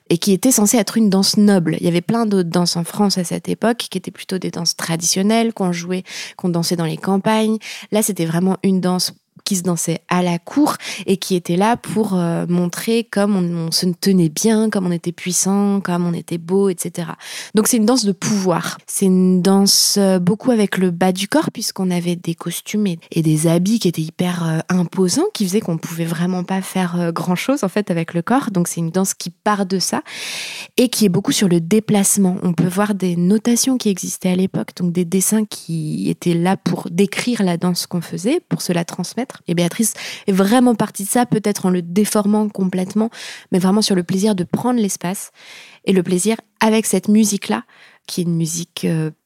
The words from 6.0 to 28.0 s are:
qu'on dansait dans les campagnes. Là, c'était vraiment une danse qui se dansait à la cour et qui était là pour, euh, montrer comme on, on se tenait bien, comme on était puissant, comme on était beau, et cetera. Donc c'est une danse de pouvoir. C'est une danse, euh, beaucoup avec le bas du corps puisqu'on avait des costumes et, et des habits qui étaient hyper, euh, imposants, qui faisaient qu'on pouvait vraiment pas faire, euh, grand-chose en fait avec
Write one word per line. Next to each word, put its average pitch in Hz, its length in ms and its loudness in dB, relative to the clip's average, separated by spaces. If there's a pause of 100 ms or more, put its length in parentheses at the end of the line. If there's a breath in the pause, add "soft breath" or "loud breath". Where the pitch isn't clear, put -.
qu'on 185 140 -2
dansait 170 260 0
dans 170 80 -2
les 156 140 -2
campagnes. 220 640 0 (340 loud breath)
Là, 214 80 4
c'était 180 240 -2
vraiment 180 360 0
une 190 200 2
danse 180 320 -2 (320)
qui 202 100 0
se 175 80 -2
dansait 170 460 -2
à 180 120 2
la 175 160 0
cour - 380 0 (320 loud breath)
et 185 100 2
qui - 160 -4
était 170 220 0
là 214 200 2
pour, 202 380 -2
euh, 170 340 0
montrer 180 580 0
comme 202 300 0
on, 170 320 -2
on 160 40 -4
se - 160 0
tenait 180 420 2
bien, 220 400 2
comme 196 160 -2
on 175 60 0
était 170 220 -4
puissant, 196 680 0
comme 175 240 -2
on 170 80 0
était 170 240 -6
beau, 190 320 0
et 175 80 -2
cetera. 165 380 -8 (400 loud breath)
Donc 214 120 2
c'est 247 100 2
une 214 80 4
danse 240 200 2
de 196 60 2
pouvoir. 185 760 -2
C'est - 200 -2
une 185 360 4
danse, 196 560 4
euh, 190 220 4
beaucoup 208 320 0
avec 208 260 2
le 185 140 2
bas 185 220 0
du 190 140 -6
corps - 240 0
puisqu'on 190 380 -4
avait 175 280 -2
des 170 180 -6
costumes - 500 -4
et, 170 140 -2 (120)
et 165 120 0
des 156 240 2
habits 180 320 2
qui - 80 0
étaient 165 160 -2
hyper, 175 420 -4
euh, 160 140 0 (100)
imposants, 185 640 0
qui 208 120 -2
faisaient 196 160 0
qu'on 165 160 -4
pouvait 165 280 -6
vraiment 175 380 -2
pas 190 180 -2
faire, 175 380 -4
euh, 170 120 0
grand-chose 180 520 -2
en 190 60 0
fait 214 200 -2
avec 170 240 -2